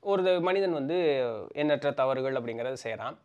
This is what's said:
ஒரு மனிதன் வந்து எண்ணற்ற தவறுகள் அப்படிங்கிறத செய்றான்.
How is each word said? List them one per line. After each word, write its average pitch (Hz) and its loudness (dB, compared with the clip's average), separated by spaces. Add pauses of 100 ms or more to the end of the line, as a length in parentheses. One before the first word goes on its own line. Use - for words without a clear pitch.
(120)
ஒரு 185 4 (160)
மனிதன் 185 2
வந்து 151 0 (640)
எண்ணற்ற 147 2
தவறுகள் 131 0
அப்படிங்கிறத 117 -4
செய்றான். 113 -6